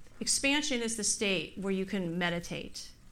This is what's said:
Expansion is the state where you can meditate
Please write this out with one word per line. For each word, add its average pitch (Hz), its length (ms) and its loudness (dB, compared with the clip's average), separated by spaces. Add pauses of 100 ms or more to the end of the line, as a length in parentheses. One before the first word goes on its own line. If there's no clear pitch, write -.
(200)
Expansion 277 640 4
is 226 140 -2
the 214 80 -2
state 196 540 2
where 196 160 0
you 190 120 2
can 185 320 -2
meditate 170 720 -2 (220)